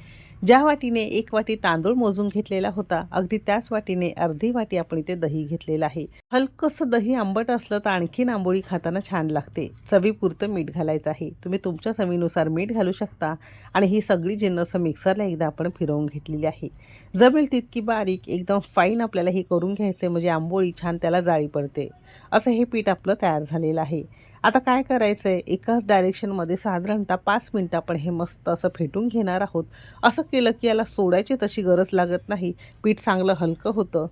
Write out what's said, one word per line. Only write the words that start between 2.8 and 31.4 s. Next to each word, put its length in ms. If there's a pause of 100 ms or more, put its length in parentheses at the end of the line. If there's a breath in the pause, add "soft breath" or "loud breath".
अगदी 240 (100)
त्याच 240
वाटीने 460
अर्धी 340
वाटी 260
आपण 220
इथे 160
दही 300
घेतलेलं 420
आहे. 180 (280 soft breath)
हलकंसं 580
दही 240
आंबट 360
असलं 280
तर 120
आणखीन 380
आंबोळी 400
खाताना 320
छान 300
लागते. 360 (240)
चवीपुरतं 600
मीठ 200
घालायचं 400
आहे, 200 (140)
तुम्ही 200
तुमच्या 280
चवीनुसार 560
मीठ 240
घालू 200
शकता. 420 (400 loud breath)
आणि 120
ही 140
सगळी 360
जिन्नस 400
मिक्सरला 480
एकदा 220
आपण 220 (100)
फिरवून 280
घेतलेली 400
आहे. 220 (460 loud breath)
जमेल 380
तितकी 280
बारीक, 480
एकदम 300 (180)
फाईन 240
आपल्याला 300
हे 120
करून 320
घ्यायचंय, 340
म्हणजे 200
आंबोळी 440 (100)
छान 140
त्याला 240
जाळी 260
पडते. 420 (440 loud breath)
असं 180
हे 140
पीठ 240
आपलं 340
तयार 200
झालेलं 380
आहे. 220 (420 soft breath)
आता 140
काय 240
करायचंय, 640
एकाच 400
डायरेक्शनमध्ये 720
साधारणतः 600
पाच 380
मिनिटं 220
आपण 200
हे 140
मस्त 380
असं 260
फेटून 340
घेणार 320
आहोत. 240 (380 loud breath)
असं 200
केलं 280 (100)
की 60
याला 180
सोडायची 580